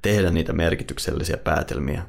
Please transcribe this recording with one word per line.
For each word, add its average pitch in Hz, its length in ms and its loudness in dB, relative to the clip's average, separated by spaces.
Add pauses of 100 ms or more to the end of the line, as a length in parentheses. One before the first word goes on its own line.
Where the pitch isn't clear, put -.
tehdä 98 280 4
niitä 82 220 0
merkityksellisiä - 840 0
päätelmiä. - 720 -2